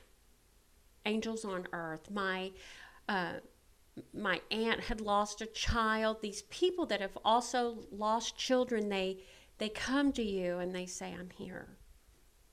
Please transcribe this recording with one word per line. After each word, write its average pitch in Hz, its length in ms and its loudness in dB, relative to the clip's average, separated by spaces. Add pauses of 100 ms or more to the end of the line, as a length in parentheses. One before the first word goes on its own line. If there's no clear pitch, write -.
(1040)
angels 220 400 -2
on 185 260 -4
earth. 165 400 -6
My, 190 400 0 (560)
uh, 180 260 0 (840)
my 190 320 2
aunt 220 320 2
had 226 180 -2
lost 208 420 2
a 220 40 -4
child. 220 800 2
These 196 200 -6
people 359 440 0
that 202 140 0
have 190 220 -4
also 240 680 4
lost 214 440 0
children, 247 540 2
they, 190 300 0 (400)
they 214 100 -2
come 269 440 2
to 233 100 0
you 180 340 2
and 180 160 -2
they 180 140 -4
say, 180 300 -8
"I'm 180 120 -10
here." 185 480 -12 (760)